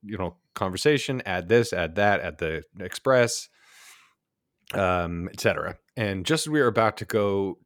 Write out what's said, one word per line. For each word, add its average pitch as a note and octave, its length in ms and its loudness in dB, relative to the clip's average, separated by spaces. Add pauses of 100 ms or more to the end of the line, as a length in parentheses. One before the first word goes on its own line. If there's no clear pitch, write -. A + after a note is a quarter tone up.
you G#2 160 -10
know, F2 180 -6 (180)
conversation, B2+ 720 0
add F2+ 220 -4
this, A#2 240 4
add E2 240 -2
that, G2+ 240 4
add D#2+ 180 -8
the D#2+ 240 -4 (180)
Express, A#2+ 680 2 (1300)
um, F2 580 0
et - 80 -12
cetera. F2 360 -2 (200)
And G2 280 -2
just D#3 220 0
as D#3 40 -8
we D3+ 100 2
were B2+ 80 4
about A2 300 2
to A2+ 60 -10
go G2 600 0